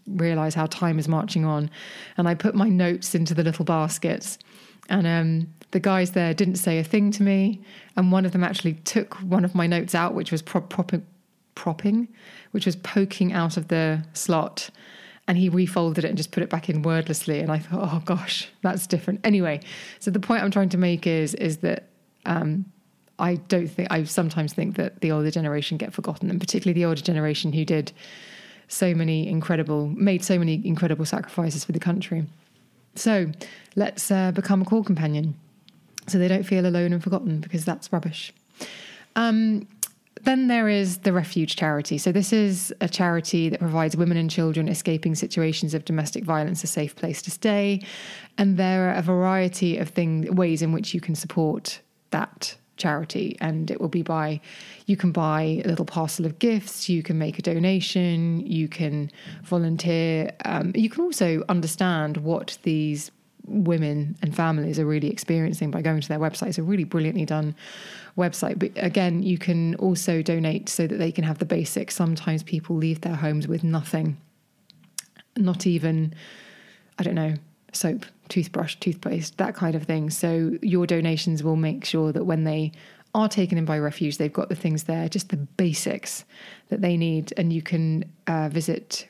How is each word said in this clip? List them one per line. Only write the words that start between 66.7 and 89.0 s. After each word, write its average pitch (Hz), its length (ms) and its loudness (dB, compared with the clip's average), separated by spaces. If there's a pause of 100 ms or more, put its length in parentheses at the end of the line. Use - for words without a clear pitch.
brilliantly 160 420 0
done 151 300 -2 (600)
website. - 440 -2
But - 160 0
again, 175 480 0
you 180 140 0
can 170 380 0
also 175 460 0
donate 160 480 0
so - 160 -2
that 156 120 -2
they 170 140 0
can 165 120 -2
have 156 160 -2
the 170 60 -2
basics. 165 500 -2
Sometimes 160 480 0
people 165 320 -4
leave 160 260 0
their 170 140 -4
homes 151 320 -2
with - 160 -4
nothing, 160 540 -2 (1200)
not 180 300 2
even, 160 480 2 (840)
I 190 40 0
don't - 120 0
know, 156 200 0 (360)
soap, 175 340 -2 (220)
toothbrush, 170 480 -2
toothpaste, - 600 -4
that 190 180 0
kind 165 200 0
of 151 80 -2
thing. 156 260 -2
So 165 520 0
your 180 240 2
donations 160 580 0
will 160 120 2
make 160 300 -2
sure 156 260 0
that 160 140 -2
when 160 180 2
they 156 300 -2 (400)
are 214 160 4
taken 185 280 2
in 160 80 2
by 151 140 0
Refuge, 147 380 -2
they've 151 160 0
got - 160 -2
the 175 60 -4
things 156 280 -2
there, 165 240 -2
just 180 220 -6
the - 80 -4
basics - 880 -4 (440)
that - 120 -2
they 175 160 2
need. 165 400 0
And 170 160 2
you 165 80 -2
can, 160 440 0 (200)
uh, 156 240 0
visit - 600 -4